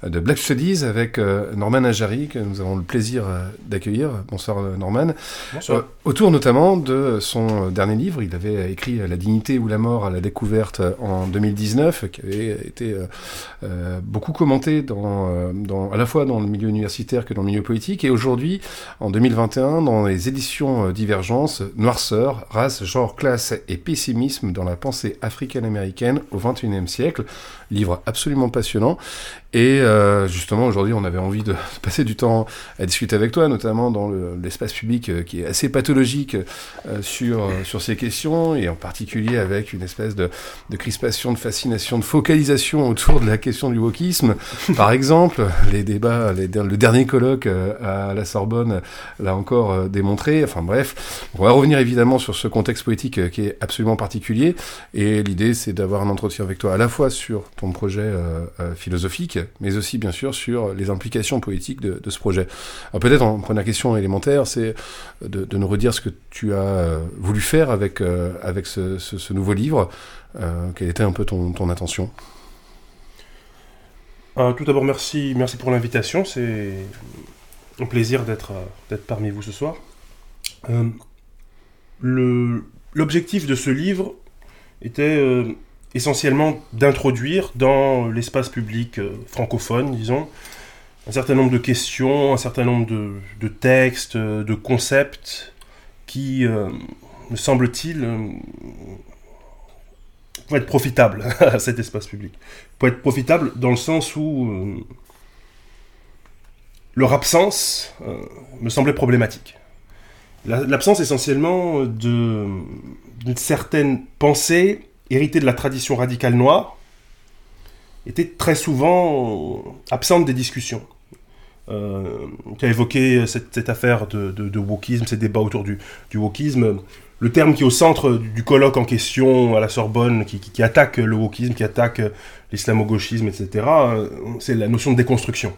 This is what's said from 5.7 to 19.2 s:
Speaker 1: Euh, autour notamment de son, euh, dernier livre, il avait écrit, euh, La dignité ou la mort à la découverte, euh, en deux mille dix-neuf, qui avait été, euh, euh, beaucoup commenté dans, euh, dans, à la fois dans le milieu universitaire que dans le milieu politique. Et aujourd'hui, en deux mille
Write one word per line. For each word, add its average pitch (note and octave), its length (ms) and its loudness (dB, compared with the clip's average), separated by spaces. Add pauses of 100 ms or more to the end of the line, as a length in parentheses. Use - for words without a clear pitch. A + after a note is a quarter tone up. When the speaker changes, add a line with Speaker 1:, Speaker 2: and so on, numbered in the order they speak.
Speaker 1:
Euh, A#2 40 0 (220)
autour F3+ 280 4
notamment D3 440 6
de C3 460 0
son, G#2+ 460 0
euh, - 20 -2
dernier G2+ 260 0
livre, D3+ 260 -2
il F2+ 140 -4
avait F#2+ 380 -2
écrit, A#2+ 260 -4
euh, F#2+ 80 -4
La F2 80 -2
dignité A2 420 0
ou A2+ 120 0
la G#2+ 80 0
mort A2+ 280 0
à G2 40 -2
la F2+ 100 -2
découverte, G#2 600 -2
euh, F2+ 180 2
en F#2+ 260 -2
deux F#2 140 -2
mille G#2 140 2
dix-neuf, A2+ 580 0
qui - 80 -18
avait G#2 480 -6
été, A2+ 240 -8
euh, F#2 160 -6 (560)
euh, F#2 400 -6
beaucoup G#2 300 -6
commenté D3 480 2
dans, G2+ 480 -4
euh, F2+ 240 -2
dans, G2 400 -6
à G#2 40 0
la A#2+ 80 2
fois C#3+ 200 0
dans A#2+ 160 0
le G#2 60 -2
milieu G#2 200 -2
universitaire G#2+ 560 -2
que A2+ 100 -8
dans G2+ 100 -2
le G2 40 0
milieu G2+ 160 0
politique. A#2 400 -4
Et C3+ 60 2
aujourd'hui, C3 500 0 (400)
en G#2 120 -4
deux G#2 80 2
mille A#2+ 140 6